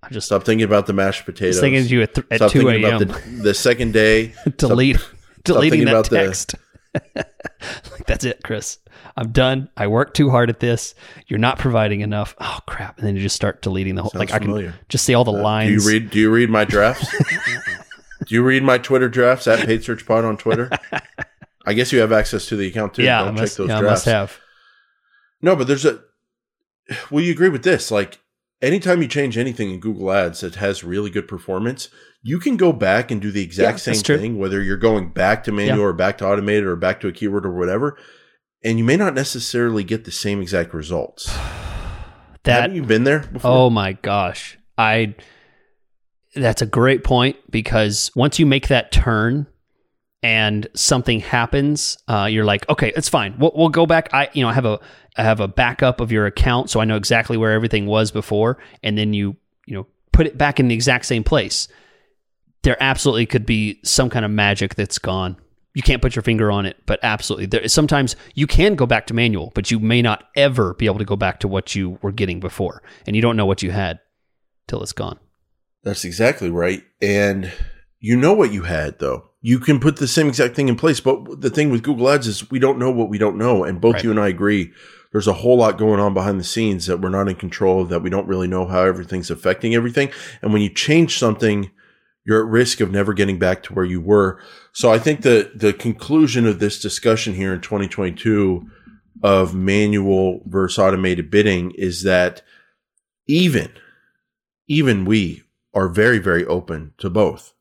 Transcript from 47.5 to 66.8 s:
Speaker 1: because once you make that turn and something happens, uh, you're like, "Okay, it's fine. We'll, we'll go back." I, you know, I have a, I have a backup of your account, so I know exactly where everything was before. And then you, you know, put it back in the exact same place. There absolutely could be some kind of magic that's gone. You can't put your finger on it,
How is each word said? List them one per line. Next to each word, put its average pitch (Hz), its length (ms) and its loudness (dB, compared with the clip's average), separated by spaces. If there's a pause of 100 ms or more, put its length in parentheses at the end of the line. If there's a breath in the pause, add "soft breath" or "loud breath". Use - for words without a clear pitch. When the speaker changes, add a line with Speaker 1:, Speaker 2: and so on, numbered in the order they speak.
Speaker 1:
because 107 640 -2
once 139 240 2
you 165 60 6
make 135 240 2
that 127 240 0
turn 117 540 2 (760)
and 107 520 0
something 123 460 0
happens, 139 760 -2 (100)
uh, 104 240 0
you're 110 140 0
like, 101 240 0
"Okay, 135 280 0
it's 156 120 -4
fine. 110 300 -2
We'll, 156 160 2
we'll 160 160 4
go 165 160 2
back." 165 260 2
I, 139 220 0
you 143 80 0
know, 120 80 2
I - 20 -2
have 127 140 0
a, 107 120 0 (380 loud breath)
I 110 60 -2
have 110 180 2
a 98 80 -2
backup 123 540 0
of 117 100 -2
your 107 140 2
account, 123 420 0
so 110 120 0
I 110 40 2
know 110 120 0
exactly 113 420 0
where 110 140 2
everything 110 340 0
was 107 240 0
before. 107 480 -2 (240 loud breath)
And 107 160 -2
then 107 160 0
you, 196 220 -4 (300)
you - 80 -12
know, 95 120 -10 (260)
put 160 140 6
it 139 100 -6
back 143 240 0
in 127 80 4
the 117 60 2
exact 123 320 0
same 113 180 -2
place. - 420 0 (960 soft breath)
There 127 160 2
absolutely 131 460 2
could 110 220 -2
be 107 380 -2
some 127 260 2
kind 117 160 -2
of 104 40 -2
magic 101 440 0
that's - 240 -4
gone. 92 380 -4 (400)
You 135 60 -6
can't 127 180 2
put 127 140 0
your - 80 -4
finger 110 300 0
on 101 140 -2
it, - 100 -10 (100)